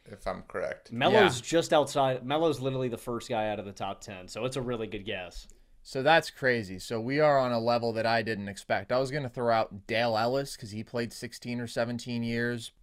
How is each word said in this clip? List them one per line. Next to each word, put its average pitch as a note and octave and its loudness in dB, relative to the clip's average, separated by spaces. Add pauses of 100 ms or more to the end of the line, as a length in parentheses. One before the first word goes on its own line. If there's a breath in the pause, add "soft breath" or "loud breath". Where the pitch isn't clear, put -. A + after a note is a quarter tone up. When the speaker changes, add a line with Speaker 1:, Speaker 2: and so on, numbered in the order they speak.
Speaker 1:
if G#2 -12
I'm F#2 -6
correct. - -8
Speaker 2:
Melo's F3 6
Speaker 3:
Yeah. - -8
Speaker 2:
just E3 2
outside. C3+ 2
Melo's D3 2
literally C3 -2
the A2+ -4
first A#2 -6
guy G#2+ 0
out G#2 -2
of G2 -8
the G2+ -10
top G2 -8
ten, F#2 -14
so A2 -6
it's C3 -4
a C3+ -2
really A#2 -4
good G2 -8
guess. F#2 -8 (360 soft breath)
Speaker 3:
So C3+ -4
that's D#3 6
crazy. A2+ 0
So A#2 -6
we C3+ 0
are D3 6
on B2+ 2
a A#2 2
level A#2 2
that A2+ 0
I A2+ 4
didn't G#2 -4
expect. G2+ -4
I B2 2
was C3 -2
gonna C#3 -4
throw A#2+ 2
out A2 0
Dale A#2 2
Ellis C3 0
'cause G#2+ -12
he G#2+ -8
played A#2+ -4
sixteen A#2+ -8
or A#2+ -6
seventeen A#2+ -4
years, A#2 -2 (120)